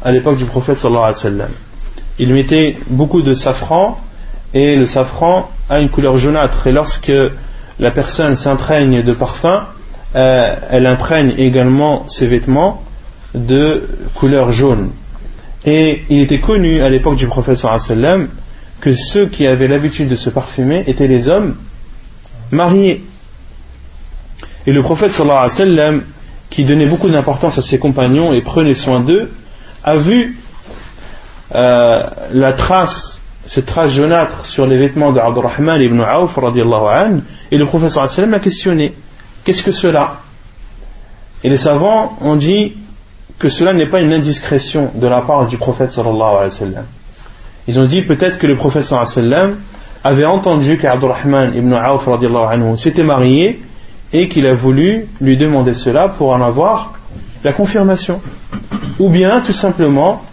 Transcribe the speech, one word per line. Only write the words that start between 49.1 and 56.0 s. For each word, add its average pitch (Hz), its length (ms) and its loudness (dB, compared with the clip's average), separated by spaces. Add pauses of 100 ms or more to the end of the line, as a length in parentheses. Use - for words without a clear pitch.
alayhi 117 200 0
wa 139 80 2
sallam 196 180 0 (480)
avait 139 220 4
entendu 165 500 2
qu'Abdurrahman 131 760 0
ibn 123 180 2
Auf, 127 340 0
radiyallahu 120 460 0
anhu, 113 240 0
s'était 165 260 0
marié 143 600 2 (500)
et 170 160 2
qu'il 151 180 2
a 131 80 4
voulu 147 520 2 (140)
lui 135 160 4
demander 135 360 2
cela 131 360 0